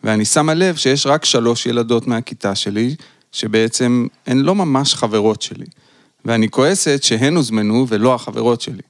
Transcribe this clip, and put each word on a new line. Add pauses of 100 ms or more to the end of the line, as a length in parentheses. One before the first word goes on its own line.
ואני
שמה
לב
שיש
רק
שלוש
ילדות
מהכיתה
שלי, (380)
שבעצם (200)
הן
לא
ממש
חברות
שלי. (580)
ואני
כועסת
שהן
הוזמנו
ולא
החברות
שלי.